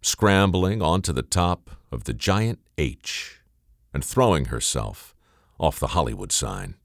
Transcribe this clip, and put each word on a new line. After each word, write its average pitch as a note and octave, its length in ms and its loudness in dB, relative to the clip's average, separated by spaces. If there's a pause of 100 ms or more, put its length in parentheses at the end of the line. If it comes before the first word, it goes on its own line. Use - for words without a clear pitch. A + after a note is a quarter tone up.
scrambling G2 800 4
onto F2 300 0
the C2 100 -2
top F2 500 -2 (200)
of - 140 -8
the B2 80 -4
giant A2 460 0 (180)
H, - 640 -6 (520)
and - 120 -4
throwing G2 400 2
herself A1+ 680 -6 (460)
off D#2+ 180 0
the - 100 -2
Hollywood F#2 440 -2
sign. F#2+ 540 -4